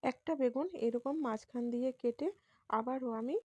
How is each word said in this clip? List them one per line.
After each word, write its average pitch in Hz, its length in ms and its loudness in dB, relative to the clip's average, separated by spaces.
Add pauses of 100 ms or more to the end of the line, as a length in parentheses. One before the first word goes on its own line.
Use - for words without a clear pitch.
একটা 269 320 -2
বেগুন 262 320 2 (120)
এরকম 240 420 0
মাঝখান 240 500 -2
দিয়ে 240 220 2
কেটে 247 360 0 (420)
আবারও 247 420 0
আমি 233 240 -2 (140)